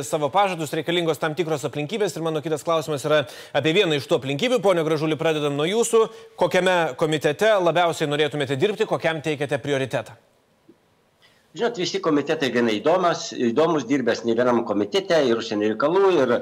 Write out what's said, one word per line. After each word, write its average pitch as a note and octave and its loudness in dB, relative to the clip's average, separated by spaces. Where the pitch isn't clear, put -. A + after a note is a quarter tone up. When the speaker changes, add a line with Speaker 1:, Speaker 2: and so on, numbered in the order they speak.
Speaker 1:
savo D3 -2
pažadus, F3+ -2
reikalingos E3 -2
tam D#3 -2
tikros D#3 -2
aplinkybės. E3 -4
Ir D#3+ -6
mano D#3 -4
kitas D#3 -4
klausimas D#3 -2
yra D3+ 2
apie D3+ 0
vieną E3+ 2
iš - -4
tų D#3+ 2
aplinkybių. F3+ 0
Pone E3+ 2
Gražuli, D#3 0
pradedam D3+ 0
nuo D3 0
jūsų. A3 2
Kokiame F3+ 2
komitete D#3 2
labiausiai E3 2
norėtumėte C#3+ -2
dirbti, G3+ 0
kokiam D#3+ -2
teikiate D3 -2
prioritetą? C3+ -4
Speaker 2:
Žinot, A3+ -2
visi F#3 -4
komitetai D3 0
gana A#2 2
įdomas, E3 0
įdomus, C3+ 2
dirbęs A#2+ 0
ne A2+ 2
vienam A#2+ 2
komitete, B2+ 0
ir A2+ 2
užsienio G#2+ -2
reikalų, E3 2
ir C3 4